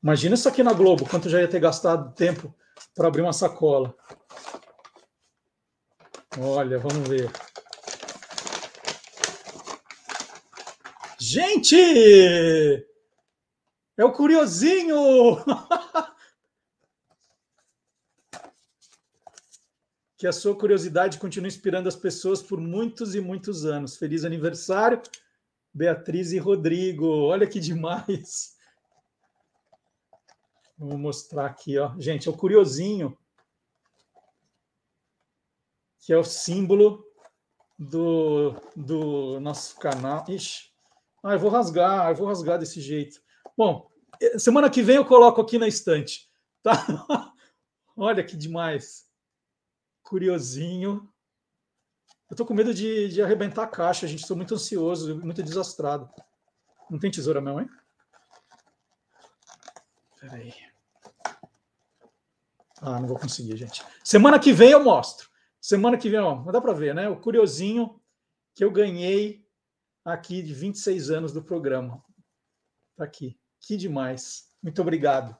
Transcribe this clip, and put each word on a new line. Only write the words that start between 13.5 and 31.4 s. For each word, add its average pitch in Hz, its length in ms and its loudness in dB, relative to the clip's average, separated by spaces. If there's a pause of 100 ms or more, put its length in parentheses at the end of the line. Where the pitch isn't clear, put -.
É 208 80 4
o 254 80 6
Curiosinho! 302 840 2 (480)
<laughs> - 680 -4 (4000)
Que 185 60 -4
a 175 80 0
sua 202 200 -2
curiosidade 180 640 0
continue 190 300 -10
inspirando 185 400 -4
as 185 80 -6
pessoas 190 460 -4
por 185 180 -10
muitos 208 540 -8
e 202 80 -4
muitos 185 420 -10
anos. 147 320 -6
Feliz 156 260 -6
aniversário, 170 800 -2 (720)
Beatriz 165 600 -4
e 190 60 -4
Rodrigo. 170 680 -2
Olha 160 400 0
que 214 120 -8
demais! 165 960 -8 (2250)
Vou 143 220 -12
mostrar 143 480 -8